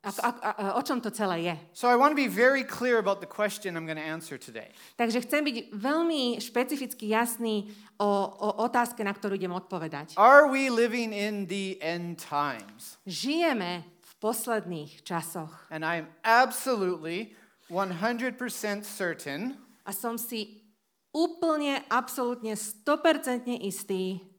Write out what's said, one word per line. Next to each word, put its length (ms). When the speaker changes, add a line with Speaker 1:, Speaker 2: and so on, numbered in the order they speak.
Speaker 1:
Ako, 160
ak-, 240
a, 80
a, 100
o 80
čom 160
to 80
celé 400
je? 60
Speaker 2:
So 160
I 80
want 160
to 60
be 100
very 320
clear 400
about 240
the 0
question 480
I'm 160
gonna 160
answer 320
today. 320
Speaker 1:
Takže 240
chcem 160
byť 160
veľmi 640
špecificky 720
jasný 640
o, 80
o 400
otázke, 320
na 80
ktorú 240
idem 160
odpovedať. 720
Speaker 2:
Are 240
we 240
living 400
in 400
the 320
end 400
times? 880
Speaker 1:
Žijeme 720
v 300
posledných 800
časoch. 720
Speaker 2:
And 80
I 240
am 160
absolutely 1120
one 240
hundred 400
percent 480
certain 720
Speaker 1:
A 0
som 320
si 400
úplne, 720
absolútne, 640
sto 480
percentne 560
istý 640